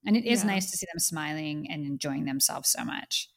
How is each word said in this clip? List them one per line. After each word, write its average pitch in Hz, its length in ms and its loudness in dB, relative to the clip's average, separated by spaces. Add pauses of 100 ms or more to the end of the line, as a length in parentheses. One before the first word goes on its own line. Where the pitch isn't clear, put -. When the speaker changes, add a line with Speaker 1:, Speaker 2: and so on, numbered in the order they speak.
Speaker 1:
And 214 100 6
it 233 80 4
is 233 200 4
Speaker 2:
Yeah. 208 80 4
Speaker 1:
nice 190 180 0
to - 60 -4
see - 160 -6
them 170 80 -4
smiling 151 720 -2
and 156 140 -4
enjoying 139 420 -2
themselves - 420 0
so - 160 0
much. - 520 -4